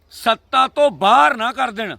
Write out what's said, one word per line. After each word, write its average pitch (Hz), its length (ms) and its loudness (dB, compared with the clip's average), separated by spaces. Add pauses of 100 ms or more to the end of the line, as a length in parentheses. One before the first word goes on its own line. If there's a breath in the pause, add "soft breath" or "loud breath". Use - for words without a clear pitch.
(100)
ਸੱਤਾ - 580 -2
ਤੋਂ 294 220 0
ਬਾਹਰ 240 460 2
ਨਾ 226 160 -6
ਕਰ 254 180 -6
ਦੇਣ 196 280 -10